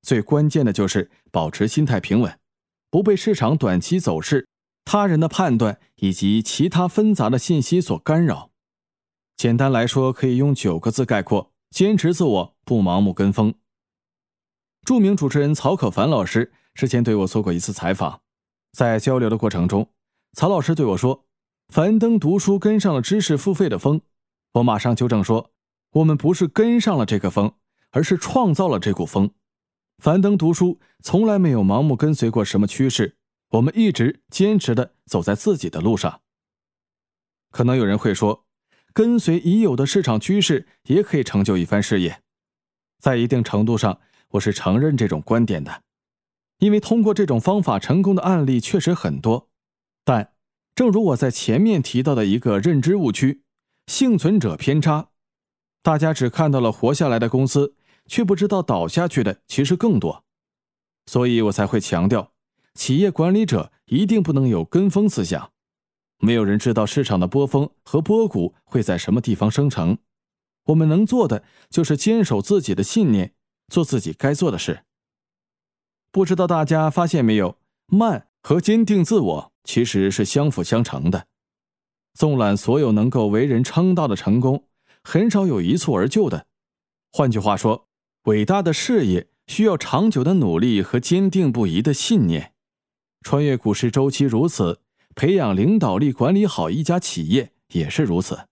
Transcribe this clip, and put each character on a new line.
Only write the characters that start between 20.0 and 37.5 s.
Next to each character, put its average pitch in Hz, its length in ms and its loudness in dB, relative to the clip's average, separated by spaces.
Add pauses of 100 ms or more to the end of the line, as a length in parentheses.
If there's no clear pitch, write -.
曹 165 140 0
老 190 120 0
师 160 140 -2
对 151 120 0
我 98 100 -2
说 - 300 -4 (460)
：“樊 202 260 2
登 226 200 2
读 170 200 0
书 196 200 0
跟 214 200 0
上 190 160 0
了 127 80 -2
知 202 180 -2
识 156 160 0
付 196 160 -2
费 170 160 0
的 113 100 -4
风。” 151 240 -4 (520)
我 120 80 2
马 113 160 2
上 120 160 -2
纠 123 140 -2
正 107 160 0
说 113 260 -2 (440)
：“我 156 100 2
们 156 120 2
不 151 160 0
是 175 140 0
跟 233 340 2
上 196 160 0
了 120 80 0
这 101 140 -2
个 190 100 -2
风， 202 260 -2 (360)
而 151 140 0
是 185 120 0
创 202 380 0
造 185 140 0
了 113 100 -2
这 98 140 -2
股 90 120 -4
风。 101 280 -2 (680)
樊 170 220 2
登 202 180 2
读 156 160 2
书 180 240 0 (240)
从 208 240 0
来 202 140 2
没 170 100 2
有 113 140 2
盲 101 180 2
目 143 140 0
跟 151 180 0
随 113 160 -2
过 110 140 -2
什 98 160 -2
么 104 80 0
趋 135 200 -2
势， 113 280 -4 (340)
我 113 100 2
们 139 160 0
一 220 140 2
直 127 400 -2
坚 208 260 2
持 123 200 0
地 - 180 -4 (120)
走 95 140 -2
在 101 140 -2
自 185 220 -2
己 90 120 -8
的 80 120 -8
路 107 160 0
上。” - 240 -6 (1300)